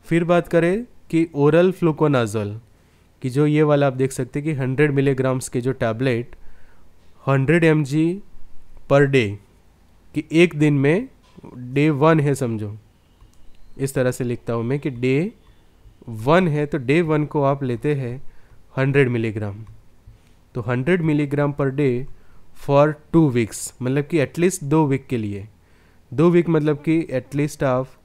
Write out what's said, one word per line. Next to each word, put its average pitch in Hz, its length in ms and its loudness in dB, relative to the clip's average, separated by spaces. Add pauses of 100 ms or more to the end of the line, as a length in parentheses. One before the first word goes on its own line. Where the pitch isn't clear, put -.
फिर 170 180 0
बात 170 240 2
करें 175 360 0 (260)
कि 165 260 2
ओरल 156 360 4
फ्लुकोनाजोल, 117 880 0 (600)
कि 131 80 -4
जो 143 180 2
ये 151 160 4
वाला 143 240 4
आप 131 60 0
देख 131 180 -2
सकते 131 280 -6
हैं 147 100 -4
कि 156 40 -2
हंड्रेड 135 380 0
मिलीग्राम्स 131 580 0
के 123 120 -4
जो 131 100 -2
टैबलेट 120 640 -2 (920)
हंड्रेड 139 360 2
एम 156 200 4
जी 160 380 -2 (680)
per 139 100 6
day, 131 300 2 (840)
कि 151 160 -4
एक 160 240 4
दिन 147 180 4
में 156 340 2 (500)
डे 131 320 0
वन 156 300 4
है 143 160 0
समझो, 107 420 -6 (1000)
इस 135 160 -4
तरह 127 180 0
से 127 120 -6
लिखता 120 300 -4
हूँ 117 100 -2
मैं 135 160 -2
कि 147 100 -6
डे 131 420 0 (800)
वन 143 380 2
है 147 180 -2
तो 156 120 -6
डे 139 240 0
वन 156 240 0
को 143 180 -2
आप 139 200 0
लेते 127 320 -2
हैं 127 260 -8 (560)
हंड्रेड 135 320 2
मिलीग्राम, 110 560 -4 (880)
तो 123 60 -4
हंड्रेड 131 400 0
milligram 147 600 0
per 135 100 0
day 135 340 0 (640)
for 147 240 4 (220)
two 156 200 6
weeks, - 460 -4
मतलब 135 220 -2
कि 165 140 -4
एटलीस्ट 160 460 -2
दो 156 240 2
वीक 135 200 -2
के 123 100 -4
लिए। 104 300 -6 (680)
दो 160 160 4
वीक 170 200 4
मतलब 151 280 2
कि 160 340 -2
एटलीस्ट 143 520 -4
आप 131 280 -2 (140)